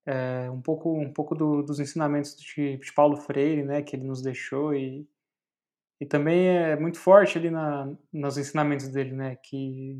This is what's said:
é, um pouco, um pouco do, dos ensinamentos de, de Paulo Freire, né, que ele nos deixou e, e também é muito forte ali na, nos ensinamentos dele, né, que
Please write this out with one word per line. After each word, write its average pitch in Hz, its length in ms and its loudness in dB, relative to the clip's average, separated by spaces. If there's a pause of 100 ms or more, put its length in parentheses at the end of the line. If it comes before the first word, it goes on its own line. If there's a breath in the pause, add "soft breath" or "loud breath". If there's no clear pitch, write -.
é, 127 440 -4
um 127 120 -10
pouco, 160 360 -2
um 147 140 -4
pouco - 240 -4
do, 151 260 0
dos 143 180 -6
ensinamentos 147 580 -2
de, 143 400 -6
de - 160 -16
Paulo 147 240 6
Freire, 143 460 0
né, 143 180 -2
que 147 140 -10
ele 131 100 -8
nos 131 160 -6
deixou 135 520 -4
e, 135 320 -6 (920)
e 143 60 -6
também 160 420 2
é 170 280 2
muito 165 240 -4
forte 190 380 8
ali 165 120 0
na, 147 420 -4 (220)
nos 143 240 -4
ensinamentos 143 500 0
dele, 131 260 -4
né, 135 300 -6
que 135 560 -10